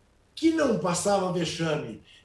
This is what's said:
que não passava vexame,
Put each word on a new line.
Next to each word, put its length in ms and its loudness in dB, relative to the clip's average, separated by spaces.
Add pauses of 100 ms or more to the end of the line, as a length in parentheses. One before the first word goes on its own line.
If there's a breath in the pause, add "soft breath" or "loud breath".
(360)
que 160 2
não 280 2
passava 520 0
vexame, 720 -4 (240 loud breath)